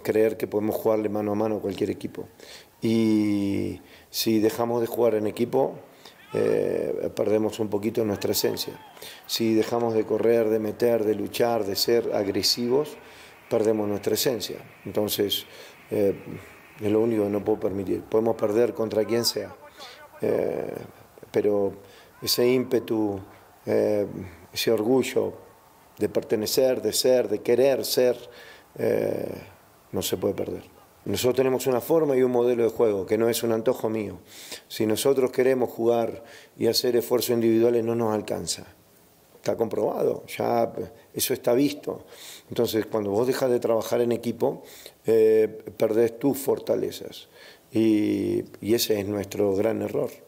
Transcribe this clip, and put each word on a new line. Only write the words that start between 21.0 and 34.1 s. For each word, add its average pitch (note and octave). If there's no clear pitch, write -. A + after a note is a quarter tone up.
pero G2+
ese A#2+
ímpetu, A2+
eh, G#2+
ese -
orgullo A2+
de G#2
pertenecer, A2+
de G#2
ser, B2
de G#2
querer B2+
ser, B2
eh, -
no F#2+
se -
puede G2
perder. F#2
Nosotros A#2+
tenemos C3
una B2
forma D3+
y B2+
un B2+
modelo A#2+
de A2
juego, G#2
que G#2+
no A2+
es A#2+
un A2+
antojo A2+
mío. G#2